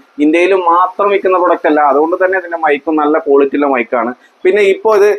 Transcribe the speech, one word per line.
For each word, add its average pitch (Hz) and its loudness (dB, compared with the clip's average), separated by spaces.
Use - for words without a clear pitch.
ഇന്ത്യയിൽ 170 2
മാത്രം 180 0
വിൽക്കുന്ന 196 0
പ്രൊഡക്റ്റ് 175 0
അല്ല, 151 2
അതുകൊണ്ട് 156 0
തന്നെ 185 0
ഇതിന്റെ 170 -10
മൈക്കും 156 -2
നല്ല 151 0
ക്വാളിറ്റി 143 0
ഉള്ള 143 0
മൈക്കാണ്. 123 -2
പിന്നെ 190 0
ഇപ്പോ 196 0
ഇത്, 202 2